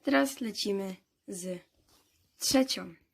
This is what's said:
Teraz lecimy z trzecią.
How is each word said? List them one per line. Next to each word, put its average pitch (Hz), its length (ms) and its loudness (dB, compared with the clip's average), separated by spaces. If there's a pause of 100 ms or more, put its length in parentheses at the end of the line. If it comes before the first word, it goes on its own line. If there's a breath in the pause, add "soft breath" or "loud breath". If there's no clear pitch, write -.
Teraz 277 380 2
lecimy 196 540 -2 (320)
z 180 320 -8 (800)
trzecią. 196 540 2 (200)